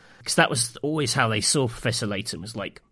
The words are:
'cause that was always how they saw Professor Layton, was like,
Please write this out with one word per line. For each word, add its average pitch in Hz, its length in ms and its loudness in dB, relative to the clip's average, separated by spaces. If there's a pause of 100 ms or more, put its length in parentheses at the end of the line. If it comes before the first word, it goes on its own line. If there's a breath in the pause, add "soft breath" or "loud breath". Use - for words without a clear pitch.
(240 soft breath)
'cause - 100 -2
that 170 160 6
was - 280 -2
always 151 360 0
how 127 140 4
they 107 120 2
saw 131 280 2
Professor 117 380 -2
Layton, 95 340 -6
was 110 160 -12
like, 98 360 -10